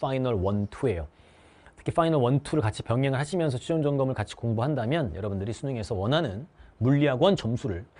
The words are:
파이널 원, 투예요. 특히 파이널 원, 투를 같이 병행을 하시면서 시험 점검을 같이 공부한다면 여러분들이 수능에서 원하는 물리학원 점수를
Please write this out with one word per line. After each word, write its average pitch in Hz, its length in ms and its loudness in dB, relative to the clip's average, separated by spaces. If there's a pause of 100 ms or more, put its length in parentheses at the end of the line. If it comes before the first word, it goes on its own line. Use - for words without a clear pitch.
파이널 131 340 0
원, 101 320 0
투예요. 90 400 -4 (680)
특히 - 160 -6
파이널 165 280 2
원, 127 200 4
투를 156 220 -2
같이 107 200 0
병행을 135 340 0
하시면서 147 420 0
시험 165 260 0
점검을 135 280 2
같이 110 220 -6
공부한다면 120 800 0
여러분들이 98 380 -4
수능에서 120 420 -6
원하는 120 540 -2 (340)
물리학원 143 540 4
점수를 113 480 -4 (160)